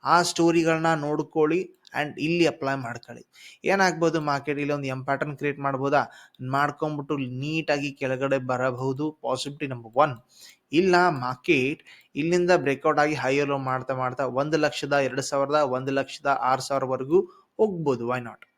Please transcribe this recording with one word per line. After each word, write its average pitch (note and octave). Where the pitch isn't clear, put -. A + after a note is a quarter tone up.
ಆ E3
ಸ್ಟೋರಿಗಳನ್ನ E3
ನೋಡ್ಕೊಳ್ಳಿ D3+
and D3
ಇಲ್ಲಿ E3+
ಅಪ್ಲೈ C3+
ಮಾಡ್ಕೊಳ್ಳಿ. A#2+
ಏನಾಗ್ಬೋದು, E3+
ಮಾರ್ಕೆಟ್ C#3+
ಇಲ್ಲಿ C#3+
ಒಂದು C#3
ಎಂ C3
ಪ್ಯಾಟರ್ನ್ C#3
ಕ್ರಿಯೇಟ್ C#3+
ಮಾಡ್ಬೋದಾ? C#3
ಮಾಡ್ಕೊಂಡ್ಬಿಟ್ಟು D3
ನೀಟಾಗಿ C#3+
ಕೆಳಗಡೆ C3+
ಬರಬಹುದು, C3
ಪಾಸಿಬಿಲಿಟಿ C#3
ನಂಬರ್ A#2
ಒನ್. C#3
ಇಲ್ಲ F3+
ಮಾರ್ಕೆಟ್ C3
ಇಲ್ಲಿಂದ F3
ಬ್ರೇಕ್ಔಟ್ C#3+
ಆಗಿ D3+
ಹೈಯರ್ C#3
ಲೋ C#3
ಮಾಡ್ತಾ B2+
ಮಾಡ್ತಾ B2+
ಒಂದ್ D3+
ಲಕ್ಷದ D3
ಎರಡು C3
ಸಾವಿರದ, C#3
ಒಂದ್ C3
ಲಕ್ಷದ -
ಆರ್ C3
ಸಾವಿರವರೆಗೂ C3+
ಹೋಗ್ಬೋದು, D3+
why B2+
not? G#2+